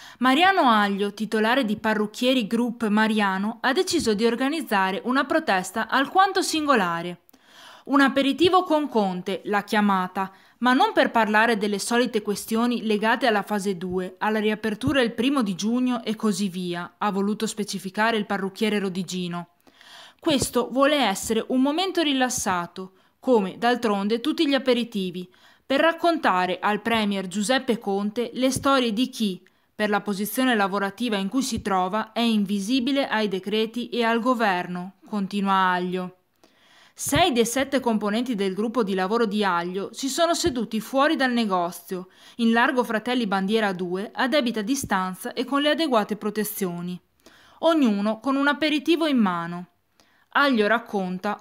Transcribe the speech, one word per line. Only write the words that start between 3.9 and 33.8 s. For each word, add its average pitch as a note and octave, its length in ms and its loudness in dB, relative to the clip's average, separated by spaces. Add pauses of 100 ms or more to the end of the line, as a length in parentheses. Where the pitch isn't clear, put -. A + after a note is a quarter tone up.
di G#3 100 0
organizzare A3+ 760 0
una C4 220 0
protesta A3+ 640 0
alquanto F#4 540 2
singolare. F#3 800 0 (640)
Un C#4 160 2
aperitivo C#4 600 4
con D4+ 260 0
Conte, F#3 580 -2
l'ha G3+ 180 0
chiamata, G3 640 0 (280)
ma B3 160 2
non G4 180 4
per C4+ 180 4
parlare A3 460 2
delle G3+ 240 -2
solite A#3+ 420 0
questioni A3 640 -2
legate A3 400 0
alla G#3 160 2
fase G3+ 340 -4
due, F#3 420 -6
alla G#3+ 200 0
riapertura G#3+ 640 0
il A3+ 100 0
primo C4+ 300 0
di G3 140 -2
giugno A#3+ 480 -2
e A3 100 -4
così G#3 320 -2
via, F3 520 -8
ha G#3 120 -2
voluto G3+ 380 -2
specificare G#3+ 680 -2
il G#3 100 -2
parrucchiere G3+ 520 -2
Rodigino. F3+ 680 -6 (720)
Questo B3 500 0
vuole C#4 280 4
essere A3 500 0
un B3+ 120 2
momento E4+ 400 0
rilassato, A3 920 -2 (280)
come G#3+ 380 2
d'altronde A#3 640 0
tutti D#4 260 0
gli C#4 60 2
aperitivi, A3 760 -2 (360)
per C4+ 140 0
raccontare D4 800 2
al G#3 220 0
premier G3+ 480 0
Giuseppe A3 480 -2
Conte G#3 560 -4
le C4 180 0
storie C4 440 2
di B3+ 160 0
chi, G3 360 -4 (280)
per G#3 160 -2
la G3+ 100 2
posizione G#3 540 -2
lavorativa G3 640 -2
in G3 100 -2
cui B3+ 140 -2
si - 180 -4
trova, F#3+ 520 -2
è A3 80 -2
invisibile A#3 840 0
ai G#3+ 220 -2
decreti A3 600 -4